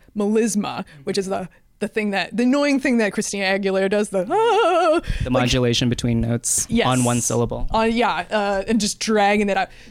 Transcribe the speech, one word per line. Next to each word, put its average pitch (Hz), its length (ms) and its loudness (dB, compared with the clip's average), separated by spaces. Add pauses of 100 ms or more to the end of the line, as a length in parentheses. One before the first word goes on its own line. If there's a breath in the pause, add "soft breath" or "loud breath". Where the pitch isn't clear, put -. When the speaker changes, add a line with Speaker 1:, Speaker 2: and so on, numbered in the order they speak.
(140)
Speaker 1:
melisma, 208 640 0
Speaker 2:
Mm-hmm. - 240 -14
Speaker 1:
which 196 140 -2
is 190 100 -2
the, 190 200 -6 (320 soft breath)
the 208 80 -4
thing 208 240 -4
that, 196 240 -4
the 226 80 0
annoying 277 380 2
thing 247 160 0
that 214 160 0
Christina 202 320 -4
Aguilera 196 440 0
does, 214 200 0
the, 190 200 -2
ah, 370 720 2 (240 loud breath)
Speaker 2:
The 131 60 -2
Speaker 1:
like, 127 140 2
Speaker 2:
modulation 123 440 0
between 117 320 0
notes 117 500 -2
Speaker 1:
Yes. 226 160 0
Speaker 2:
on 127 200 2
one 120 160 2
syllable. 117 520 -2
Speaker 1:
Uh, 220 160 2
yeah, 202 400 0
uh, 202 380 -2
and 226 140 2
just - 180 -4
dragging 208 500 2
it 190 60 0
out. 185 140 -2 (220 loud breath)